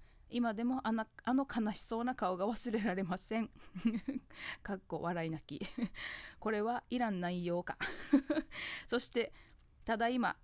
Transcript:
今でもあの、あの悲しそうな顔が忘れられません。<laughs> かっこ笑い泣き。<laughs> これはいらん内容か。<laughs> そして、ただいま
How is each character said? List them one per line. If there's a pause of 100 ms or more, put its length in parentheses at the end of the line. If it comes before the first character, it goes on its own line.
(300)
今
で
も
あ
の、 (180)
あ
の
悲
し
そ
う
な
顔
が
忘
れ
ら
れ
ま
せ
ん。 (580)
<laughs>
か
っ
こ
笑
い
泣
き。 (340)
<laughs>
こ
れ
は
い
ら
ん
内
容
か。 (540)
<laughs>
そ
し
て、 (520)
た
だ
い
ま